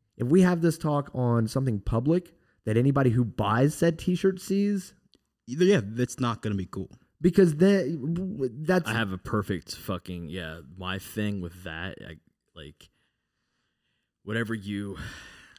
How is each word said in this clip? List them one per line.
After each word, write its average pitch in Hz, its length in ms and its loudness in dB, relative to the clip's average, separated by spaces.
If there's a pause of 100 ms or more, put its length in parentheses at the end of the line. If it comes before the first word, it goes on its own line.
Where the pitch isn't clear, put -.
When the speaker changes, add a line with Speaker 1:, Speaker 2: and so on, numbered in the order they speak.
(180)
Speaker 1:
if 120 80 -2
we 175 160 6
have 180 180 4
this 165 160 2
talk 147 380 -2
on 117 340 2
something 127 320 -2
public 143 540 0 (320)
that 107 100 2
anybody 131 320 4
who 120 160 4
buys 113 500 2
said 165 240 2
t-shirt 185 400 0
sees, 196 540 -2 (540)
Speaker 2:
Either, 151 180 0
yeah, 190 180 6
that's 113 380 -4
not 117 220 -2
gonna 107 140 -2
be 92 100 -4
cool. - 240 -10 (320)
Speaker 1:
because 175 340 6
then 180 360 4 (100)
w-, 165 120 -4 (200)
w-, 131 260 -4
that's 175 260 0
Speaker 3:
I 110 60 -2
have 110 200 0
a 92 60 -4
perfect - 580 -4
fucking, 87 520 -8
yeah, 82 320 -10 (160)
my 92 220 -8
thing 104 420 -4
with 87 240 -10
that, 85 320 -10 (100)
I, 82 120 -16 (360)
like, 76 360 -20 (1300)
whatever 113 300 -4
you, 101 440 -8 (600)